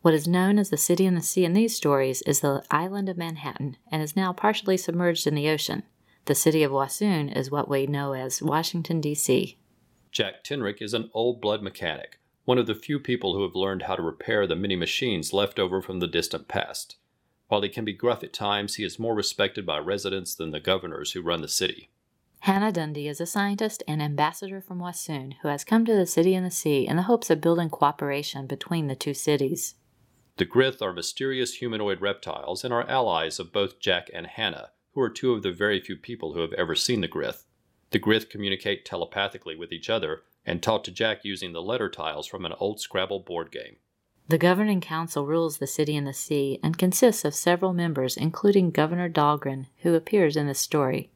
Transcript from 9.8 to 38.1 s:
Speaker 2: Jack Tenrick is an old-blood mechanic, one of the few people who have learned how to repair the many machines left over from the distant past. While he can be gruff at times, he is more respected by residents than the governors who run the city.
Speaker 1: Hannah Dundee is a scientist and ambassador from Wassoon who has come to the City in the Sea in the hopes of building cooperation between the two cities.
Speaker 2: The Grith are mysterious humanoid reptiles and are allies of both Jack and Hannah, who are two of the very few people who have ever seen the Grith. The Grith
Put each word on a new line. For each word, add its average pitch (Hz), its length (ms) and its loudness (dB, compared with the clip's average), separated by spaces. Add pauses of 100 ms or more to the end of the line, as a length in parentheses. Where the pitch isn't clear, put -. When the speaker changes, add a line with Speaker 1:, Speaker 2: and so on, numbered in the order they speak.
Speaker 2:
Jack 98 320 -4
Tenrick 110 380 -4
is 107 140 -4
an 113 180 -4
old-blood 110 480 0
mechanic, 87 560 -8 (280)
one 127 120 4
of 117 80 4
the 110 80 -2
few 147 240 -4
people 110 380 -2
who 98 80 0
have 92 100 -2
learned 95 300 -2
how 95 120 -2
to 95 60 -4
repair 98 460 0
the 82 80 0
many 95 200 -2
machines 87 580 -2
left 98 260 0
over 92 240 0
from 92 160 -8
the 87 80 0
distant - 400 -4
past. - 480 -6 (520)
While 104 140 2
he 101 80 -2
can 113 160 -6
be 107 80 -6
gruff 117 300 -2
at - 100 -16
times, 101 420 -2
he 110 80 -6
is - 140 -8
more 113 160 -2
respected 101 540 -2
by 76 100 -4
residents 95 560 -4
than 80 160 -6
the 76 100 -8
governors 87 520 -2
who 92 100 -6
run 82 220 -2
the 76 40 -10
city. - 420 -4 (560)
Speaker 1:
Hannah 202 260 2
Dundee 151 360 -4
is 147 140 -6
a 170 60 -4
scientist 202 600 -2
and 151 140 0
ambassador 156 600 -2
from 180 180 -10
Wassoon 151 640 -8
who 160 40 -2
has 143 160 -2
come 226 220 4
to 226 80 4
the 185 140 4
City 175 260 4
in 185 100 0
the 185 60 -2
Sea 147 380 2
in 151 80 0
the 175 80 4
hopes 233 260 2
of 156 100 4
building 165 300 2
cooperation 143 800 -2
between 147 400 -2
the 131 80 -2
two 143 180 -4
cities. 147 600 0 (640)
Speaker 2:
The 92 80 2
Grith 131 360 2
are 98 100 -2
mysterious 127 680 -4
humanoid 107 440 -2
reptiles 95 600 -4
and 123 100 -2
are - 160 0
allies 90 500 2
of 85 140 -10
both 101 260 -2
Jack 90 320 0
and 85 140 -10
Hannah, 85 440 -6 (260)
who 135 60 0
are 117 80 2
two 127 240 0
of 104 100 -2
the 95 80 0
very 98 280 2
few 92 160 -8
people 80 380 -10
who 85 60 -4
have 82 140 -2
ever 82 200 -2
seen 113 280 0
the - 60 -2
Grith. - 380 -6 (460)
The 107 80 2
Grith 110 280 2